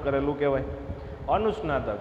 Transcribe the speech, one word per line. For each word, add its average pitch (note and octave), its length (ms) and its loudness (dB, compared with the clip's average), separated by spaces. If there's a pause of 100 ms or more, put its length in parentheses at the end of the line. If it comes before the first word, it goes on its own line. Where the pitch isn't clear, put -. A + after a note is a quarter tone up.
કરેલું C#3 360 2
કહેવાય. C#3 240 4 (640)
અનુસ્નાતક, D3 720 0